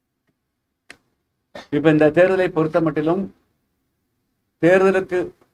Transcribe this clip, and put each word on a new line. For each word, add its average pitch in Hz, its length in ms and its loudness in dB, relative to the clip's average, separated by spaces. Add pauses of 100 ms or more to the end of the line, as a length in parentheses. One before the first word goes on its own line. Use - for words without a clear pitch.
(1700)
இப்ப 147 200 0
இந்த 151 200 4
தேர்தலை 185 380 2
பொறுத்த 160 320 -4
மட்டிலும், 160 540 -4 (1300)
தேர்தலுக்கு, 185 720 0 (200)